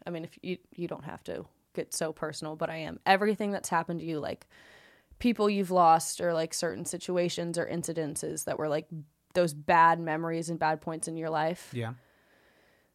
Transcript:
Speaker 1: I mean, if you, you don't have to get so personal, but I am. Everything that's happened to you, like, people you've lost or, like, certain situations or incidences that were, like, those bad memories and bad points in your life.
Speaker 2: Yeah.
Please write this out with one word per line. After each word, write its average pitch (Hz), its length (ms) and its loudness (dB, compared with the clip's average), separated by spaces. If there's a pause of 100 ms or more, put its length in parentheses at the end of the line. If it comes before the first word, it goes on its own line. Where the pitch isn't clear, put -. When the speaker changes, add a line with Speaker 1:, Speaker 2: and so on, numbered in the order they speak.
Speaker 1:
I - 40 -8
mean, 165 140 -6
if - 180 -16
you, 180 160 -6 (180)
you 170 120 -6
don't 160 180 -10
have - 200 -12
to 90 200 -8 (300)
get - 180 -6
so 160 200 -2
personal, 156 420 -8
but 160 140 -4
I 160 80 -8
am. 156 280 -8
Everything 202 460 4
that's - 180 -6
happened 170 320 -2
to 160 40 -10
you, 160 140 -4
like, - 280 -8 (720)
people 214 300 2
you've 196 220 0
lost 170 500 6
or, 170 120 2
like, 165 200 -2
certain 165 320 -4
situations 175 720 -2
or 170 80 0
incidences 160 800 -6
that 156 140 -4
were, 151 80 -2
like, 156 200 -2 (460)
those 175 200 4
bad 165 460 6
memories 165 500 -2
and 165 100 -4
bad 156 220 2
points 160 260 -6
in 165 100 -8
your 160 120 -4
life. 160 440 -2
Speaker 2:
Yeah. 117 200 -4 (1000)